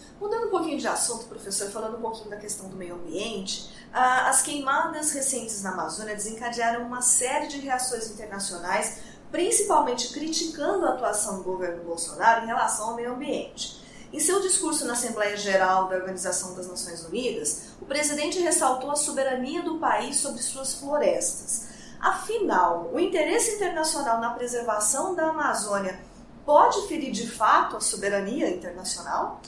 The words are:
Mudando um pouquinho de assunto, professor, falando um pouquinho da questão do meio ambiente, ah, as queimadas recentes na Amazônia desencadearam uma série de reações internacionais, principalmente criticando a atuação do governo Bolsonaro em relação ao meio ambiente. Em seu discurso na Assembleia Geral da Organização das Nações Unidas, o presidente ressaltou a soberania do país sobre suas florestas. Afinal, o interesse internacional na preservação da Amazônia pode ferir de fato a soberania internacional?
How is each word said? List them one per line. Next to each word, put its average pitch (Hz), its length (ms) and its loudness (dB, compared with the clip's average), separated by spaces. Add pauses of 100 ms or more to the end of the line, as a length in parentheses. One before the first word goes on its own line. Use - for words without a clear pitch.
(200)
Mudando 453 280 0
um - 20 -4
pouquinho 320 300 0
de 233 80 -2
assunto, - 380 0
professor, 196 440 -4
falando 220 280 -6
um 226 40 -10
pouquinho 220 280 -6
da 202 80 -10
questão 196 320 -8
do 185 60 -12
meio 175 200 -10
ambiente, 190 720 -6 (240)
ah, 254 360 4
as 254 120 6
queimadas 302 680 0
recentes 240 500 -2
na 190 120 -4
Amazônia 175 420 -4
desencadearam 233 720 -2
uma 247 160 -6
série 285 460 2
de 285 120 -6
reações 254 500 -2
internacionais, 196 880 -4 (320)
principalmente 330 800 4
criticando 320 760 0
a - 80 4
atuação 208 440 0
do 180 60 -8
governo 175 400 -4
Bolsonaro 190 600 2
em 226 40 -6
relação 233 420 0
ao 233 60 -4
meio 240 180 -4
ambiente. - 720 -6 (260)
Em 294 80 -6
seu 359 220 4
discurso 311 460 0
na 240 60 -2
Assembleia 208 420 0
Geral 190 540 4
da 185 80 0
Organização 185 580 -4
das 180 120 -8
Nações 170 380 -8
Unidas, - 760 -4
o - 40 -12
presidente 294 540 0
ressaltou 285 500 2
a 285 60 0
soberania 269 640 0
do - 160 -2
país 247 400 0
sobre 240 240 -2
suas - 340 -4
florestas. - 920 0 (320)
Afinal, 247 920 2
o 285 60 0
interesse 359 560 4
internacional 311 640 0
na 233 80 0
preservação 240 840 0
da 320 160 2
Amazônia 208 720 0 (460)
pode 339 420 8
ferir 277 240 -4
de 214 180 -2
fato 254 460 4
a 214 60 -8
soberania 202 680 0
internacional? - 1000 -4